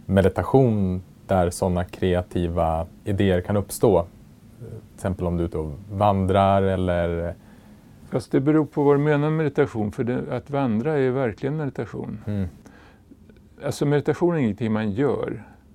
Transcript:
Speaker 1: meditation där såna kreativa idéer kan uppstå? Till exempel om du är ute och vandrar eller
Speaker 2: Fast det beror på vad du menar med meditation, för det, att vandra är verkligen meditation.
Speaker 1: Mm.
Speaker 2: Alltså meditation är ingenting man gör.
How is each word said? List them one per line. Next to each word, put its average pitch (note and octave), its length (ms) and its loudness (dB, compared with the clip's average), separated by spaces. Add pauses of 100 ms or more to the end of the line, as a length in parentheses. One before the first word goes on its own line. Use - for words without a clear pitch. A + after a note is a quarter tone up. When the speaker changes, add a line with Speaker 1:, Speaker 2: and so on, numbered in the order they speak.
Speaker 1:
meditation G2 960 2 (240)
där F2+ 240 2
såna F2+ 340 -2
kreativa E2+ 1040 -2 (180)
idéer G2 360 2
kan G2+ 160 -2
uppstå? G2 500 0 (520)
Till A#2 100 -16 (260)
exempel F#2 320 -4
om F2 100 -2
du E2+ 60 -2
är E2+ 60 -2
ute - 100 -8
och D#2 140 -6 (180)
vandrar G2 720 4
eller F2 720 -2 (760)
Speaker 2:
Fast - 220 -6
det C#3+ 80 2
beror D#3 260 2
på - 160 -4
vad C#3+ 120 6
du C#3+ 40 4
menar D3 200 2
med D3 140 0
meditation, C#3 600 -2
för B2+ 120 -4
det, B2+ 320 -4
att - 140 -10
vandra C3+ 480 -2
är C3 120 2
verkligen C3+ 460 -2
meditation. - 680 -8
Speaker 1:
Mm. G2+ 220 -4 (1160)
Speaker 2:
Alltså D3 220 -2
meditation D3 480 2
är D#3+ 40 0
ingenting A2 340 0
man G#2+ 180 -2
gör. A2 520 -2 (320)